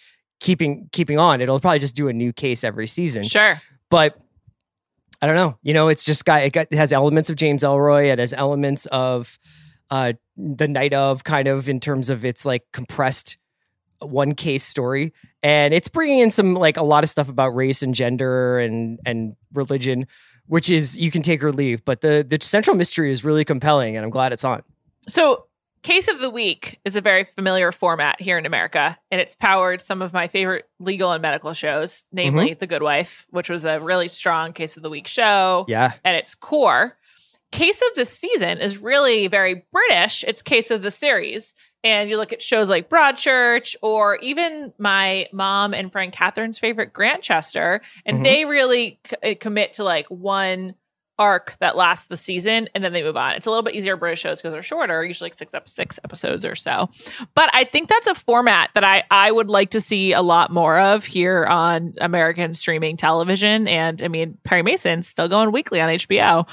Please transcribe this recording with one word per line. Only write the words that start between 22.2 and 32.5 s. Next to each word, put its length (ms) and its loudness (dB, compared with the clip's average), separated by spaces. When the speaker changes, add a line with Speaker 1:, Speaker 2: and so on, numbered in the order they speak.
Speaker 1:
the 140 -2
central 340 2
mystery 360 0
is 120 -4
really 220 2
compelling, 500 0
and 80 -6
I'm 60 -6
glad 240 -2
it's 100 -6
on. 200 -4
Speaker 2:
So 380 2
Case 240 2
of 120 0
the 100 -4
Week 540 -4
is 120 -6
a 60 -2
very 240 4
familiar 460 0
format 480 0
here 180 -2
in 80 -4
America, 520 -2
and 100 0
it's 140 -8
powered 460 2
some 200 -6
of 120 -8
my 140 -2
favorite 380 -4
legal 320 -2
and 100 -4
medical 320 -4
shows, 580 -4
namely 400 0